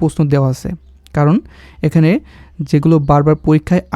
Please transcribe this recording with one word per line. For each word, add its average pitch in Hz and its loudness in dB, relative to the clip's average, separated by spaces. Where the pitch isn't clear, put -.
প্রশ্ন 160 -2
দেওয়া 139 2
আছে। - -10
কারণ 147 2
এখানে 156 2
যেগুলো 160 2
বারবার 147 2
পরীক্ষায় 156 0